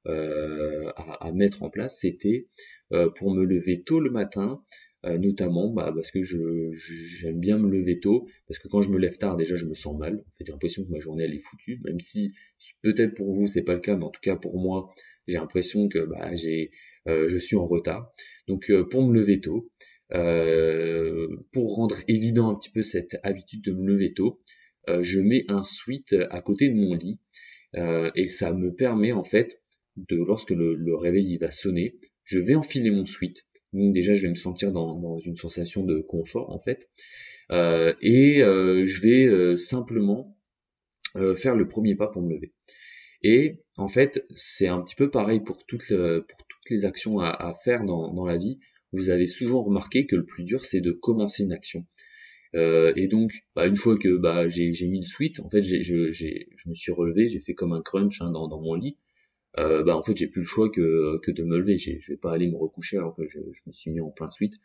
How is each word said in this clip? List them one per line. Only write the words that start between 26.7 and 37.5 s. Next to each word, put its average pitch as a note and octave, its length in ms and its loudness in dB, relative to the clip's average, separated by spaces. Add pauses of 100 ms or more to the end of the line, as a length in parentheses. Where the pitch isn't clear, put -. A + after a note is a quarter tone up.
mon G2 200 2
lit, F2 240 -6 (580)
euh, E2 380 0
et F#2 120 2
ça F2 260 -4
me F2+ 220 -2
permet, A#2 380 2
en G2 120 -2
fait, - 380 0 (340)
de, F2 200 -4
lorsque F2 340 -2
le, E2+ 240 2
le E2 220 -2
réveil, F2 360 2
il E2+ 60 -4
va E2 120 -4
sonner, F#2+ 460 -4 (280)
je F#2+ 140 -2
vais G2 160 4
enfiler C3+ 360 0
mon G2 140 2
sweat. - 420 -10 (260)
Donc G2 220 4
déjà, F#2 200 4
je G2 80 4
vais F2+ 60 0
me E2+ 60 0
sentir F#2 360 -4
dans, E2 280 -4
dans E2+ 200 -6
une E2+ 180 -10
sensation E2+ 480 -6
de D#2 160 0
confort, F2 500 -6
en - 80 -10
fait. - 320 -8 (600)